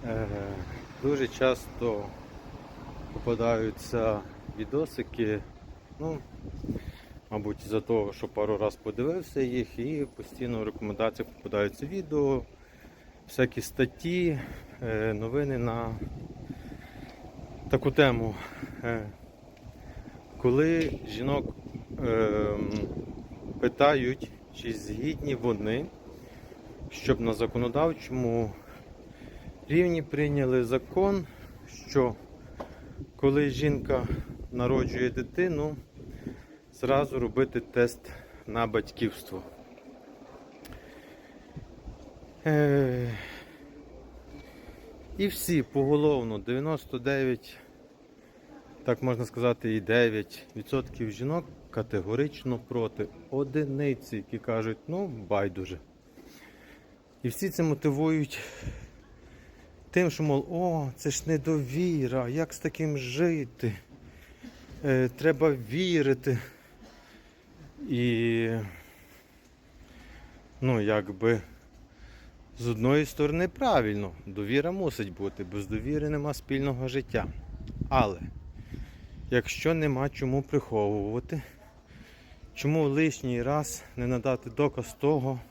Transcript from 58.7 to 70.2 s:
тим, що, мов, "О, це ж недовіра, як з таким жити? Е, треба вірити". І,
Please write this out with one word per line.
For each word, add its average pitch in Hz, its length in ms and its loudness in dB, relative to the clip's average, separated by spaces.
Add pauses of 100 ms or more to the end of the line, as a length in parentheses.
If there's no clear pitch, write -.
тим, 180 200 6
що, 156 120 -2
мов, 139 300 2
"О, 165 420 0
це - 160 -2
ж - 140 -4
недовіра, 143 1040 2
як 156 240 -2
з - 60 -12
таким 156 380 -2
жити? 131 760 0 (1120)
Е, 127 320 6
треба 156 340 6 (200)
вірити". 139 680 4 (1500)
І, 117 600 2 (2000)